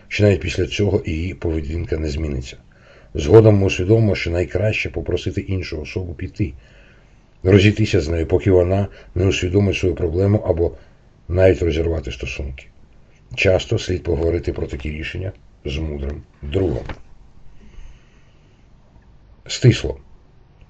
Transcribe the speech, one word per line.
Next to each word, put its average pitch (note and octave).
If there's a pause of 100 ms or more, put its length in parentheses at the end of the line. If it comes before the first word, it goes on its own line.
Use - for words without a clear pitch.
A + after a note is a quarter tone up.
що -
навіть G2
після E2+
цього G2+
її E2
поведінка D#2+
не D#2
зміниться. C#2+ (560)
Згодом G#2+
ми G2
усвідомимо, F#2+
що -
найкраще F2+
попросити F2
іншу F2
особу F2
піти, - (920)
розійтися G2
з D2+
нею, E2
поки F#2
вона F#2 (280)
не F#2+
усвідомить F#2
свою F2+
проблему F2+
або E2+ (560)
навіть F#2
розірвати E2
стосунки. - (680)
Часто F#2+
слід F2+
поговорити E2
про -
такі D2+
рішення F2+ (340)
з C#2+
мудрим D2 (180)
другом. C#2+ (2750)
Стисло. - (720)